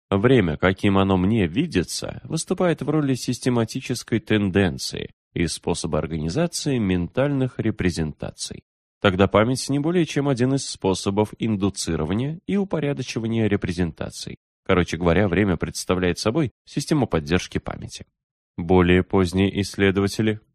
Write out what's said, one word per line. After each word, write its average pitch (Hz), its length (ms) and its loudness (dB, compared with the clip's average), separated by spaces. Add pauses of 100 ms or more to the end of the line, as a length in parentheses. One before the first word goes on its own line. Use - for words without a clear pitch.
(100)
Время, 98 460 4
каким 95 420 2
оно 98 180 4
мне 98 300 2
видится, 90 760 -4
выступает 165 580 -2
в 135 60 -6
роли 147 260 0
систематической 120 1080 -2
тенденции 95 920 0 (240)
и 85 120 0
способа 80 520 -4
организации 82 800 -2
ментальных 123 800 0
репрезентаций. - 1040 -4 (380)
Тогда 95 280 4
память 117 400 2
не 139 100 0
более 165 280 0
чем 143 220 -2
один 131 260 2
из 135 140 -4
способов 98 680 0
индуцирования 101 1080 -2
и 190 100 0
упорядочивания 135 920 -2
репрезентаций. 90 880 -4 (300)
Короче 90 300 2
говоря, 92 320 2
время 90 280 2
представляет 90 640 -2
собой 123 320 -2 (140)
систему 143 420 -2
поддержки 80 520 -2
памяти. - 480 -10 (500)
Более 90 480 6
поздние 95 560 0
исследователи 98 800 0 (140)